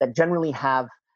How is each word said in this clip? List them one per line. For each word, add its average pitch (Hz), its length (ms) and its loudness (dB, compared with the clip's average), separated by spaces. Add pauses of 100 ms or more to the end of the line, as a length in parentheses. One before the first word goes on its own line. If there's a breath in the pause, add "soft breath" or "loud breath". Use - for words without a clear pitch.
that 131 160 -2
generally 165 340 2
have 131 380 0 (280)